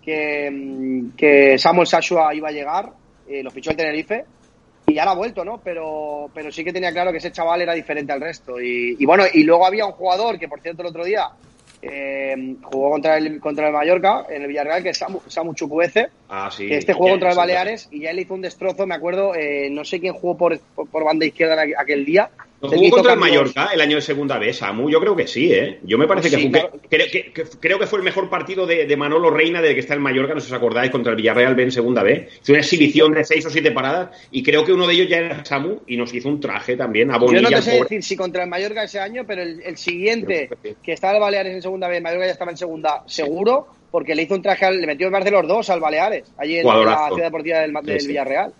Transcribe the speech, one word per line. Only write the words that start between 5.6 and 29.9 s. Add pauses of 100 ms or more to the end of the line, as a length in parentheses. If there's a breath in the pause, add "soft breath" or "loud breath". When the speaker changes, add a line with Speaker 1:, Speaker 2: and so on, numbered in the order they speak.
Speaker 1:
Pero,
pero
sí
que
tenía
claro
que
ese
chaval
era
diferente
al
resto.
Y,
y
bueno,
y
luego
había
un
jugador
que,
por
cierto,
el
otro
día, (580)
eh,
jugó
contra
el,
contra
el
Mallorca,
en
el
Villarreal,
que
es
Samu,
Samu
Chukwueze, (220)
Speaker 2:
Ah,
sí.
Speaker 1:
que
este
jugó
Speaker 2:
Ya,
Speaker 1:
contra
el
Speaker 2:
sí,
Speaker 1:
Baleares
Speaker 2:
sí.
Speaker 1:
y
ya
le
hizo
un
destrozo,
me
acuerdo,
eh,
no
sé
quién
jugó
por, (160)
por,
por
banda
izquierda
en
aqu-,
aquel
día, (380)
se
Speaker 2:
¿Jugó
Speaker 1:
hizo
Speaker 2:
contra
el
Speaker 1:
cambios. (120)
Speaker 2:
Mallorca
el
año
de
segunda
B,
Samu?
Yo
creo
que
sí,
¿eh?
Yo
me
parece
que
Speaker 1:
Sí,
Speaker 2:
jugó, (180)
Speaker 1:
claro.
Speaker 2:
que, (120)
que,
que, (160)
creo
que
fue
el
mejor
partido
de,
de
Manolo
Reina
desde
que
está